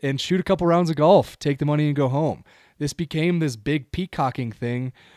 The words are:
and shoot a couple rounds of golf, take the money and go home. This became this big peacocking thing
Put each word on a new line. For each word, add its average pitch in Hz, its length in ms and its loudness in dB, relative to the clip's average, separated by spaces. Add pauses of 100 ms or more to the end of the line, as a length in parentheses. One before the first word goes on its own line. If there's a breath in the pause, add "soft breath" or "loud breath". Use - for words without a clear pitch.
and 139 180 -2
shoot 185 200 0
a - 20 -2
couple 180 240 0
rounds 170 240 4
of 151 60 -2
golf, 156 420 4
take 143 200 -2
the 147 60 -2
money 147 220 2
and 147 80 0
go 139 140 0
home. 139 340 -2 (360 soft breath)
This 147 140 -4
became 170 460 -2
this 147 160 -2
big 135 380 -4
peacocking 135 580 -4
thing 123 420 -6 (240 soft breath)